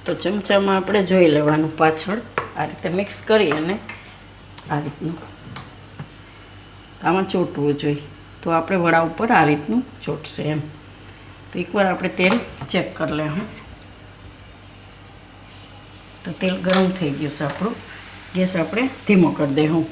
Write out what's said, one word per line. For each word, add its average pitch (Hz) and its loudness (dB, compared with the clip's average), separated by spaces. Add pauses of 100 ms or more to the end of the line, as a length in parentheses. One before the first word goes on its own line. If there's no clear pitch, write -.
તો 170 -2
ચમચામાં 196 2
આપણે 196 2
જોઈ 175 6
લેવાનું 151 2
પાછળ, 165 2 (360)
આ 151 -2
રીતે 151 -6
મિક્સ 190 -4
કરી 214 4
અને 165 0 (920)
આ 147 0
રીતનું 160 -6 (1900)
આમાં 185 2
ચોંટવું 147 0
જોઈએ. 147 -2 (400)
તો 170 -2
આપણે 165 2
વડા 165 4
ઉપર 208 0
આ 165 6
રીતનું 151 2 (200)
ચોંટશે - -6
એમ. 151 -2 (920)
તો 190 -6
એકવાર 190 0
આપણે 180 0
તેલ 190 2 (300)
ચેક - -2
કરી 151 -4
લેવું. 156 -4 (2750)
તો 175 -8
તેલ 185 -4
ગરમ 185 4
થઈ 151 -2
ગયું 143 -4
છે 156 -4
આપણું. 196 -4 (600)
ગેસ 185 2
આપણે 208 0 (160)
ધીમો 208 8
કરી 139 0
દે 151 6
હું. 160 2